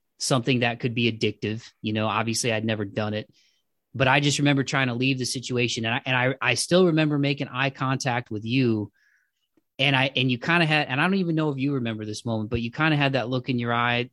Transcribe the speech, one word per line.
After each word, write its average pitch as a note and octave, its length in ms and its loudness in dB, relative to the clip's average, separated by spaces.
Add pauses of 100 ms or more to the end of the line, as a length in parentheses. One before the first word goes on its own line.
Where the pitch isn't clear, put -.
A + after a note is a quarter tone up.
(180)
something B2+ 400 0
that A#2+ 220 0
could B2 120 -2
be A#2+ 160 2
addictive. A2 560 -2 (160)
You A2 120 -4
know, A2 140 0
obviously A2+ 440 0
I'd A2 140 -2
never A2 180 -2
done G#2+ 300 -4
it, G#2+ 160 -8 (640)
but B2+ 140 2
I C#3 100 4
just C#3+ 200 0
remember C#3+ 260 2
trying C3+ 220 0
to A#2+ 60 -2
leave C3 240 0
the B2+ 80 -4
situation. A#2+ 600 -2
And A2+ 100 -2
I, C3+ 100 -4
and C3 120 0
I, B2+ 240 2
I B2 140 0
still F3+ 320 4
remember D#3 300 2
making C#3+ 300 0
eye C3 220 -2
contact C3 600 -2
with G#2+ 140 -6
you. A2+ 480 2 (880)
And C#3 160 2
I, C3+ 220 2
and B2+ 120 2
you B2 80 0
kinda E3+ 280 2
had, D3+ 240 0
and C3 100 -2
I D#3+ 60 2
don't F#3+ 100 2
even E3+ 200 0
know D#3 160 0
if C3+ 60 -6
you C#3 180 0
remember A2+ 280 -4
this G#2+ 220 -8
moment, A2 240 -2
but A#2+ 120 -2
you A#2 80 -4
kinda D#3 280 0
had C#3 160 2
that A#2+ 160 -2
look B2+ 200 -4
in B2 80 0
your A#2+ 160 -2
eye. A#2+ 400 0